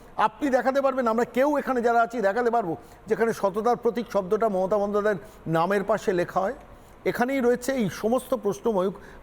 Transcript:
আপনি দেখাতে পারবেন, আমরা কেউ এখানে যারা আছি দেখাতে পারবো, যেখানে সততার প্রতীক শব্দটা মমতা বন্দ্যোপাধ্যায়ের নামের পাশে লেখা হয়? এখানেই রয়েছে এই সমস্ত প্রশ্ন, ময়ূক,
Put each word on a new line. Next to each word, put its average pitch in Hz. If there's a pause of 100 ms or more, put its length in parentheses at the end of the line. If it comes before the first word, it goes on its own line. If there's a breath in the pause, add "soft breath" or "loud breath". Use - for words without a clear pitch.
(180 loud breath)
আপনি 220
দেখাতে 262
পারবেন, 262
আমরা 226
কেউ 277
এখানে 254
যারা 233
আছি 233
দেখাতে 220
পারবো, 202 (300 loud breath)
যেখানে 220
সততার 208
প্রতীক 233
শব্দটা 202
মমতা 190
বন্দ্যোপাধ্যায়ের 202
নামের 185
পাশে 202
লেখা 175
হয়? 196 (520 loud breath)
এখানেই 247
রয়েছে 247
এই 240
সমস্ত 240
প্রশ্ন, 208
ময়ূক, 190 (280 loud breath)